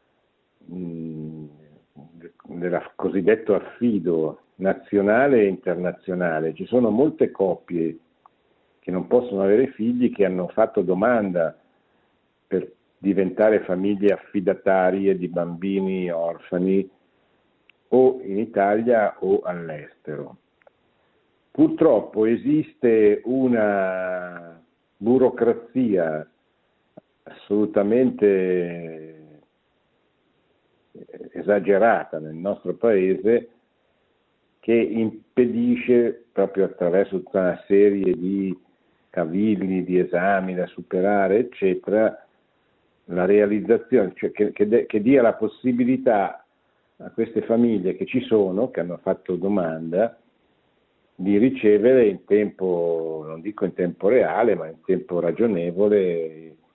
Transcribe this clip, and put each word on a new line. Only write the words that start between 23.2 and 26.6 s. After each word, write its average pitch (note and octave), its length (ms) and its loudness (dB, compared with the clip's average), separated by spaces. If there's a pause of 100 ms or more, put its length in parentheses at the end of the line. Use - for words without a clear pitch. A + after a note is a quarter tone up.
una F#2 1400 -2 (340)
burocrazia A2 1300 0 (960)